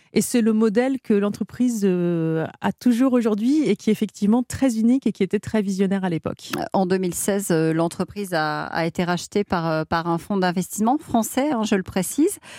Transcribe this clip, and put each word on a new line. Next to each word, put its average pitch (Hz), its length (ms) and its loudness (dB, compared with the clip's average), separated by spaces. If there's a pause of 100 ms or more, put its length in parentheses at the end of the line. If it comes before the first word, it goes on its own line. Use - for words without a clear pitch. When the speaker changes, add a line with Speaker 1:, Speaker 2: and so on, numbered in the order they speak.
(120)
Speaker 1:
Et - 80 2
c'est 240 200 0
le 220 120 2
modèle 226 480 2
que - 140 0
l'entreprise, 208 680 -2
euh, 170 640 0 (120)
a 202 120 -2
toujours 247 400 2
aujourd'hui 240 560 2
et 196 80 2
qui - 140 -2
est - 20 4
effectivement 214 500 0
très 247 340 0
unique 240 300 2
et 208 60 2
qui - 100 -4
était 208 160 0
très 214 240 -2
visionnaire 190 400 0
à 190 60 -2
l'époque. - 420 -6 (220)
Speaker 2:
En 190 120 2
deux 185 140 0
mille 180 160 -2
seize, 202 380 -2
euh, 160 200 2
l'entreprise 180 600 -4
a, 151 300 -2
a 165 220 -4
été 170 180 -2
rachetée 180 400 -2
par, 165 260 -2
euh, 156 140 0
par 165 240 -2
un 170 100 0
fonds 202 180 -4
d'investissement 190 600 0
français, 254 540 -2
hein, 226 100 -2
je 208 140 0
le 185 80 -2
précise. - 540 -2 (200)